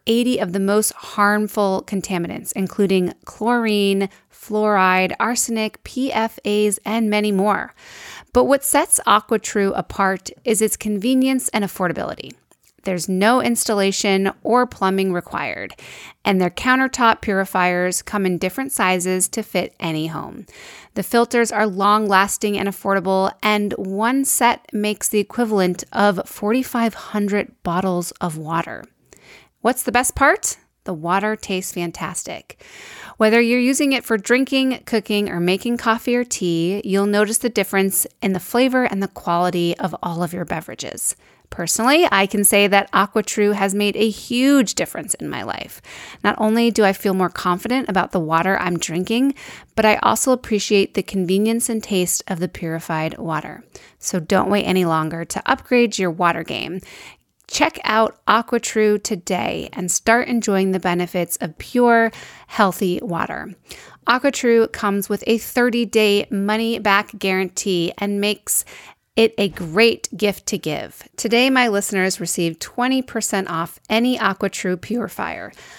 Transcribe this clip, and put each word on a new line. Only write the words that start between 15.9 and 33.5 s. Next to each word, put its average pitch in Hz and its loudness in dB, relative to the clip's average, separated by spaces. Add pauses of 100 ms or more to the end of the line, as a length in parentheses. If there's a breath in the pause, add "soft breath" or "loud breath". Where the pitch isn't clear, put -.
and 185 2
their 180 2
countertop 254 2
purifiers 180 0
come 196 -2
in 180 0
different 226 -4
sizes 185 0
to - -6
fit - -4
any 160 -4
home. - -10 (480 loud breath)
The 196 -4
filters 233 2
are 214 0
long-lasting 202 2
and 196 -2
affordable, 190 0
and 208 0
one 220 -2
set - 0
makes 208 -2
the 214 2
equivalent 202 0
of 202 2
forty-five 233 -2
hundred 208 -4 (120)
bottles 180 -2 (100)
of 160 -4
water. 156 -6 (760 loud breath)
What's 254 0
the 240 -4
best 247 0
part? - 2 (280)
The 190 -6
water 190 -2
tastes - -6
fantastic. - -8 (540 loud breath)
Whether 220 6
you're 240 2